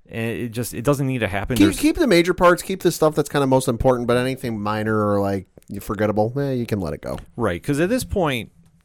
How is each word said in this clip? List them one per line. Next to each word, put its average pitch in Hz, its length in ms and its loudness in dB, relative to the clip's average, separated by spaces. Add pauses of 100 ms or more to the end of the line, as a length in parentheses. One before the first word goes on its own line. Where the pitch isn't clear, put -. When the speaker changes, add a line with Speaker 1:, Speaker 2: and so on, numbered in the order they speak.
Speaker 1:
And 113 240 -6
it 104 160 -6
just, 110 260 -8
it 117 80 -8
doesn't 135 240 0
need 131 140 -2
to 104 80 -2
happen. 98 280 -4
Speaker 2:
Keep, 294 100 4
Speaker 1:
There's 262 120 0
Speaker 2:
keep 311 180 2
the 311 120 2
major 175 260 4
parts, 175 280 4
keep 190 200 -6
the 175 80 4
stuff 156 240 2
that's 151 140 0
kinda 143 180 0
most 131 220 2
important, 120 400 2
but 120 80 4
anything 123 440 -2
minor 107 460 0
or, 101 140 2
like, 98 260 -2 (340)
forgettable, 104 560 0
eh, 139 160 -2
you 120 140 -2
can 104 140 -2
let 76 140 -4
it - 60 -10
go. 62 160 -8 (200)
Speaker 1:
Right, 90 260 -2
'cause 143 160 -2
at 175 100 2
this 247 140 0
point, 151 480 -2 (340)